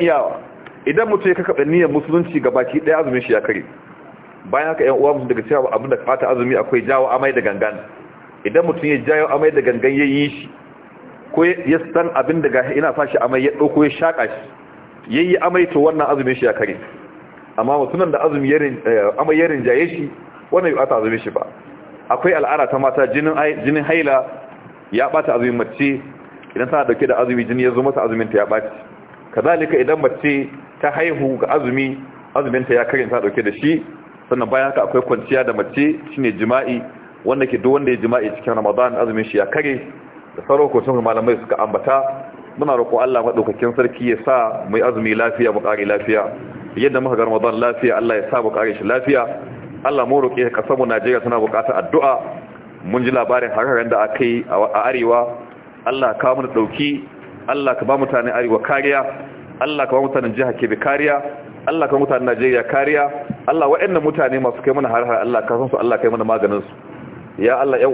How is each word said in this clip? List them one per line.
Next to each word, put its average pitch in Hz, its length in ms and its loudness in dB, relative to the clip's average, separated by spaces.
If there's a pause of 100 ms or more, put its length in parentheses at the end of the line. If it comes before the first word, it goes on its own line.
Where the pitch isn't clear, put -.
iyawa." 151 360 2 (500)
Idan 208 220 2
mutum 208 200 0
ya 180 60 4
kakkaɓe 180 300 0
niyyar 160 260 4
musulunci 160 520 0
ga 127 80 2
baki 131 300 0
ɗaya, 156 180 2
azumin 127 240 -2
shi 139 100 -2
ya 107 80 4
kare. 98 240 -2 (840)
Bayan 147 180 0
haka, 156 160 0
ƴan 131 140 4
uwa 143 160 4
musulmi, 127 200 -2
daga 113 140 -4
cewa 135 260 2
abin 117 160 -2
da 120 60 2
ɓata 131 320 -2
azumi 123 280 0
akwai 117 300 2
jawo 131 240 2
amai 131 220 2
da 123 80 2
gangan. 101 380 -2 (640)
Idan 160 220 2
mutum 170 180 -2
ya 147 140 2
jawo 151 360 0
amai 156 160 2
da 143 100 2
gangan 123 360 0
ya 143 80 2
yi 143 260 0
shi, - 180 -14 (840)
ko 160 100 2
ya, 175 100 2 (120)
ya 156 120 4 (140)
san 170 220 2
abin 151 280 0
da 147 60 0
ga-, 127 260 0
yana 147 220 0
sa 147 100 0
shi - 140 -2
amai 127 240 0
ya 143 140 2
ɗauko 151 260 2
ya 143 60 2
shaƙa 143 380 -2
shi, - 880 -12
ya 160 60 2
yi 180 180 4
amai, 175 320 2
to 156 80 2
wannan 151 280 2
azumin 131 280 0
shi 127 80 -2
ya 113 80 4
kare. 104 240 -4 (840)
Amma 131 200 2
mutumin 170 340 0
da - 120 0
azumi 143 240 0
ya 147 100 6
rin-, 135 280 -2
eh, 107 320 4
amai 156 200 2
ya 165 100 4
rinjaye 135 400 2
shi, 156 220 -8 (420)
wannan 170 220 2
bai 131 120 2
ɓata 127 140 0
azumin 110 200 0
shi 107 100 -8
ba. - 160 -6 (640)
Akwai 165 240 2
al'ada 147 380 2
ta 139 80 -2
mata, 135 340 2
jinin 147 240 0
ai-, 151 280 0
jinin 147 200 0
haila 147 400 2 (680)
ya 127 180 0
ɓata 156 240 0
azumin 120 240 0
mace. 135 420 -2 (540)
Idan 127 160 -2
tana 151 140 2
ɗauke 123 220 2
da 123 120 2
azumi, 120 260 0
jini 123 200 -2
ya 127 100 4
zo 123 80 2
masa, 135 200 0
azumin 113 280 -2
ta 107 80 2
ya 101 80 4
ɓaci. 107 240 -2 (640)
Kazalika 156 440 2
idan 156 220 2
mace 139 480 0 (320)
ta 147 100 0
haihu 139 480 -2
ga - 80 0 (120)
azumi, 131 400 -2 (360)
azumin 127 320 0
ta 127 80 2
ya 120 100 4
kare, 127 260 0
ta 120 100 0
ɗauke 101 220 0
da 104 100 0
shi. 151 300 0 (460)
Sannan 120 200 -2
bayan 131 220 2
haka 139 120 0
akwai 127 200 2
kwanciya 127 420 0
da 120 80 0
mace, 147 460 0 (160)
shine 127 240 0
jima'i, 120 420 0 (440)
wanda 131 220 2
ke 120 140 -2
duk 127 120 2
wanda 143 180 2
ya 123 60 2
jima'i 117 400 0
cikin 117 180 -4
Ramadan, 113 420 2
azumin 110 280 0
shi 107 140 -6
ya 98 80 2
kare. 147 340 -2 (560)
Da - 100 -12
sauran 143 220 4
hukuncin 123 340 0
malamai 113 380 2
suka - 180 -2
ambata, 120 440 2 (560)
muna 143 180 2
roƙo 117 260 2
Allah 127 220 2
maɗaukakin 117 520 0
sarki 120 340 0
ya 113 140 2
sa 131 440 0
mu 104 80 -2
yi 113 60 4
azumi 110 320 2
lafiya, 117 380 2
mu 101 80 0
ƙare 104 260 0
lafiya. 104 380 0 (520)
Yadda 131 260 2
muka 127 140 0
ga 113 80 2
Ramadan 110 360 0
lafiya, 120 360 2
Allah 113 200 2
ya 98 140 -4
sa 123 120 0
mu 113 80 0
ƙare 107 280 0
shi - 60 -8
lafiya. 127 420 2 (580)
Allah 131 220 0
mu 139 140 2
roƙe 123 320 0
ka, 107 100 -2
ƙasar 135 160 0
mu 127 80 2
Najeriya 117 360 0
tana 120 180 0
buƙatar 123 360 0
addu'a. 139 440 2 (640)
Mun 117 200 -2
ji 123 60 0
labarin 123 440 0
hararen 117 360 0
da 107 140 2
aka 117 200 -2
yi 120 260 0
a, 78 40 -2
a 107 380 0
arewa. 120 420 2 (520)
Allah 127 340 0
ka 127 140 2
mu 135 80 -2
ɗauki, 135 600 -2 (460)
Allah 139 300 0
ka - 60 -6
ba 131 120 2
mutanen 123 380 0
arewa 113 280 2
kariya, 139 400 0 (580)
Allah 143 260 -2
ka - 100 -2
ba 135 100 4
mutanen 127 300 -2
jihar 127 240 0
Kebbi 110 180 0
kariya, 143 440 0 (440)
Allah 165 220 0
ka 143 80 2
ba 139 100 4
mutanen 127 220 0
Najeriya 120 420 2
kariya. 143 400 2 (380)
Allah, 160 200 2
waɗannan 175 340 2
mutane 151 380 0
masu 123 220 -2
kai 135 120 2
mana 135 140 0
har-har, 117 360 0
Allah 117 240 0
ka 120 100 0
san 127 120 -2
su, 135 60 0
Allah 113 220 0
ka - 60 -2
yi 113 60 4
mana 110 140 -2
maganin 104 380 0
su. - 800 -14
Ya 123 180 4
Allah, 135 180 0
ƴan 123 160 4